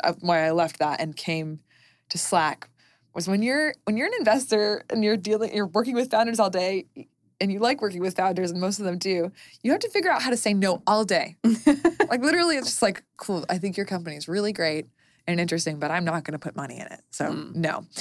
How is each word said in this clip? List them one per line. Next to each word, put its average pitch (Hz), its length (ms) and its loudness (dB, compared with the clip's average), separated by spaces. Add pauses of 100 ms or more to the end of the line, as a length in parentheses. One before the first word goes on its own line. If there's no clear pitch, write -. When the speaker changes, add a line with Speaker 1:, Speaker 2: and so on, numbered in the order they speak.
Speaker 1:
uh, 170 160 2
why 170 240 2
I 160 80 2
left 165 260 0
that 147 220 -2
and 156 160 -6
came 156 420 -6 (520)
to 175 80 -6
Slack 160 500 0 (460)
was 170 120 -4
when 196 160 2
you're, 285 320 0 (100)
when 214 120 0
you're 269 100 0
an 427 120 -2
investor 214 720 2
and 226 120 0
you're 214 140 4
dealing, 208 400 -2
you're 208 100 0
working 226 280 0
with 247 160 0
founders 226 280 2
all 202 120 4
day, 185 360 -2 (540)
and 196 100 0
you 196 80 -2
like 254 220 2
working 185 220 -4
with 185 120 -2
founders, 185 380 0
and 180 80 -4
most 190 180 -2
of 208 60 -6
them 180 140 -2
do, 185 340 0 (300)
you 240 100 2
have 403 80 2
to 466 80 -4
figure 381 220 0
out 262 120 2
how 254 80 -2
to 240 60 2
say 214 160 0
no 190 340 2
all 214 180 4
day. 175 380 -2
Speaker 2:
<laughs> - 40 2 (640)
Speaker 1:
Like, 247 100 0
literally, 330 360 2
it's 262 100 -2
just - 160 0
like, 196 200 0 (140)
"Cool, 180 320 -4
I 180 80 0
think 185 220 -4
your 196 80 -2
company 170 300 -6
is 147 120 -10
really 202 240 -2
great 156 340 -2 (400)
and 175 140 2
interesting, 165 380 0
but 151 120 -2
I'm 175 140 0
not 165 200 -2
gonna 156 140 -6
put - 160 -8
money 127 240 -8
in - 100 -12
it, - 120 -18 (100)
so - 220 -4
Speaker 2:
Mm. 156 240 -8
Speaker 1:
no." 160 300 -2 (140)